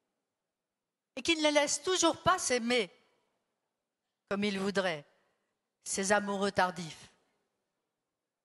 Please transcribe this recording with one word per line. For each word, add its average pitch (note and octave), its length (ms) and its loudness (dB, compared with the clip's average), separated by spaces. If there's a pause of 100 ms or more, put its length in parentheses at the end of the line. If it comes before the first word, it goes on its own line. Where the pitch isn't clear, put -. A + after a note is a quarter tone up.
(1160)
et B3+ 80 -10
qui E4 140 2
ne D#4 60 -2
les D4+ 100 4
laisse D4 320 2
toujours E4+ 360 2
pas F4+ 200 2
s'aimer A#3+ 500 0 (1400)
comme G3+ 140 -4
ils G3+ 160 -2
voudraient, F#3 480 -2 (760)
ces G3 300 -2
amoureux G3+ 400 0
tardifs. F3+ 580 -2 (1300)